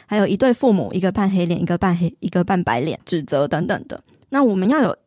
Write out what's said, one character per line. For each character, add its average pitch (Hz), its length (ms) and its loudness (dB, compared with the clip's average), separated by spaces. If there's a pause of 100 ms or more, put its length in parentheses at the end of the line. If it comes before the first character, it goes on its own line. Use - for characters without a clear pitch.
还 208 100 -4
有 202 100 4
一 175 80 0
对 254 160 2
父 240 220 2
母， 160 220 0
一 - 40 -2
个 185 140 0
半 196 180 0
黑 185 140 2
脸、 170 160 -2
一 180 60 0
个 175 100 0
半 185 180 0
黑-， 170 260 -2
一 - 80 -6
个 175 140 0
半 180 220 0
白 117 160 -2
脸， 143 240 -4
指 165 180 -4
责 143 240 0
等 147 200 -2
等 - 200 -4
的。 - 160 -14 (280)
那 277 120 2
我 233 120 2
们 185 140 0
要 294 140 2
有 185 140 0 (100)